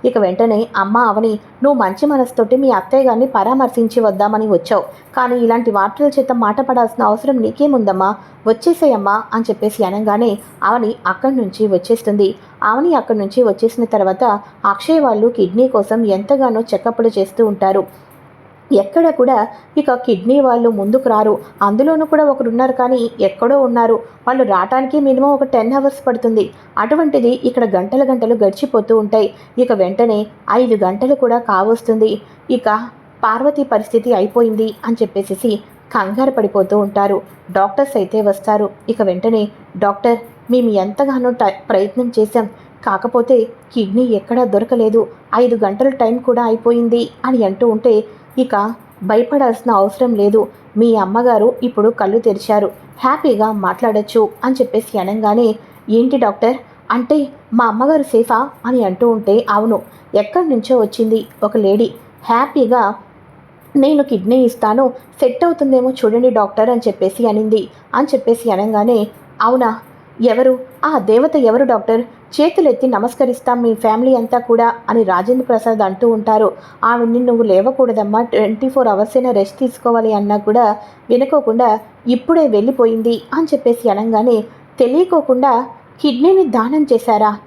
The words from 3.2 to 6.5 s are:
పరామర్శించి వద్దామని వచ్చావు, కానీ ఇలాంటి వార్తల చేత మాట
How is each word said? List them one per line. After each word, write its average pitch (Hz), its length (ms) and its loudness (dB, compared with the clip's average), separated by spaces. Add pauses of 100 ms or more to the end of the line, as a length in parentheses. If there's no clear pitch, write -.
పరామర్శించి 240 720 0
వద్దామని 214 460 0
వచ్చావు, 202 360 0 (340)
కానీ 247 200 0
ఇలాంటి 233 340 2
వార్తల 202 480 0
చేత 262 140 -2
మాట 226 280 0